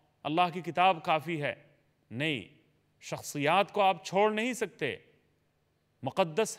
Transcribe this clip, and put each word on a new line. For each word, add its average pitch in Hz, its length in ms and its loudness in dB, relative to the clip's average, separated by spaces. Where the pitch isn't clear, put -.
अल्लाह 170 260 2
की 170 120 -6
किताब 175 380 2
काफ़ी 160 360 0
है। 143 180 -2
नहीं, 127 400 -4
शख्सियात 156 680 0
को 214 100 0
आप 190 240 2
छोड़ 214 280 2
नहीं 226 220 -2
सकते, 175 360 -4
मुक़द्दस 175 560 -2